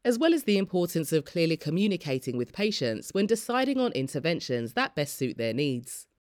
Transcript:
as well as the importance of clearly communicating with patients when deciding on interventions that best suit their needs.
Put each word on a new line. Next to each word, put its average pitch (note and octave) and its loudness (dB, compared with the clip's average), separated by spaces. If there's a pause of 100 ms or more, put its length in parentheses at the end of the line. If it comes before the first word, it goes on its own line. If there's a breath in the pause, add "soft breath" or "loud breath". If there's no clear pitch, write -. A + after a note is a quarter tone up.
as A#3+ 2
well D#4+ 6
as D#4+ 0
the G#3 4
importance F3 0
of D#3 2
clearly E3 2
communicating D3+ -2
with A#2+ -4
patients E3 -2
when G3+ 2
deciding B3+ 0
on B3 2
interventions C3 -2
that C4+ -2
best C#3+ -2
suit - -2
their A#2 -2
needs. B2+ -2 (160)